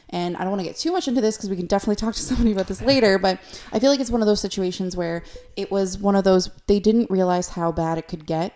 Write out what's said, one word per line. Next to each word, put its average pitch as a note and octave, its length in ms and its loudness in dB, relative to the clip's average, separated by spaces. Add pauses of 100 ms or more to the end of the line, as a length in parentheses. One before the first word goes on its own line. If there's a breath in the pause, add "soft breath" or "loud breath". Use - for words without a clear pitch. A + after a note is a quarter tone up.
And F3 260 -4
I - 60 -10
don't F#3 80 -4
wanna G3 140 -4
get - 140 -10
too E4 140 -4
much F4+ 160 -2
into B3+ 140 0
this G#3+ 160 0
'cause G3+ 120 -8
we F#3+ 60 -2
can F3 120 -6
definitely G#3 300 0
talk A3 180 -4
to - 60 -8
somebody A#3 320 2
about F#3+ 140 -2
this F#3+ 140 -8
later, A3+ 380 4
but F#3 180 0 (340 loud breath)
I - 80 -2
feel C4+ 120 4
like C#4 80 2
it's A#3+ 100 -4
one A#3 140 0
of G#3 40 4
those G#3 140 4
situations F#3 560 -4
where E3+ 260 -4 (320 loud breath)
it G3 160 -6
was F#3+ 280 -2
one G3+ 160 4
of G3 80 4
those, F#3 260 4 (180)
they G3+ 120 4
didn't A3 320 2
realize F3+ 380 2
how E3+ 220 -2
bad E3 280 -2
it - 80 -12
could D#3 180 -12
get E3 300 -4